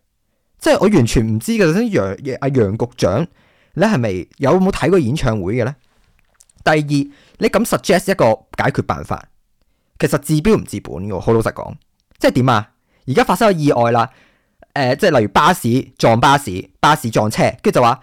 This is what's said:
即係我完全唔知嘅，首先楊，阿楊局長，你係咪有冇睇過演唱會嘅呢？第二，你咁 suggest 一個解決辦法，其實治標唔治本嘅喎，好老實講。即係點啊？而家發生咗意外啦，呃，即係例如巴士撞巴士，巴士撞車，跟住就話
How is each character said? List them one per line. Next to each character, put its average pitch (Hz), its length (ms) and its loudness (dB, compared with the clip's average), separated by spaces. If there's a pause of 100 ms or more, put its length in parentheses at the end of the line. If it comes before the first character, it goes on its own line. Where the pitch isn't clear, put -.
(600)
即 - 100 0
係 294 60 4
我 196 120 2
完 175 180 4
全 110 220 0
唔 110 120 -2
知 226 140 -6
嘅， 214 120 2
首 156 80 2
先 220 180 -2
楊， 117 480 -4
阿 139 80 -4
楊 110 300 0
局 120 180 -4
長， 104 320 0 (460)
你 160 100 -2
係 214 140 2
咪 98 300 -4 (100)
有 131 220 0
冇 185 120 2
睇 - 180 -2
過 190 100 4
演 127 160 0
唱 113 260 -2
會 92 140 -4
嘅 120 100 -2
呢？ 143 100 -6 (880)
第 170 80 2
二， 156 60 2
你 147 720 -4
咁 214 160 0
suggest - 460 0
一 - 40 0
個 117 300 0 (120)
解 107 140 -2
決 - 120 -2
辦 73 200 -6
法， - 240 -10 (720)
其 160 80 0
實 196 120 -2
治 165 220 -6
標 214 140 2
唔 - 80 -2
治 - 160 -10
本 - 140 -14 (140)
嘅 - 20 -10
喎， 90 100 -6
好 113 140 0
老 113 60 4
實 113 120 -2
講。 - 220 -12 (440)
即 302 120 0
係 - 20 0
點 135 180 2
啊？ 107 220 0 (360)
而 131 60 -2
家 240 100 2
發 202 120 -2
生 214 160 2
咗 180 60 -2
意 147 140 2
外 117 200 2
啦， 117 180 0 (640)
呃， 143 220 -2
即 - 100 -2
係 156 140 2
例 107 60 2
如 98 60 -4
巴 165 220 4
士 123 280 -2 (180)
撞 117 200 2
巴 139 200 4
士， 92 300 -10 (100)
巴 151 160 2
士 123 160 -6
撞 110 180 0
車， - 140 -2 (180)
跟 208 100 0
住 - 20 2
就 139 100 2
話 120 200 2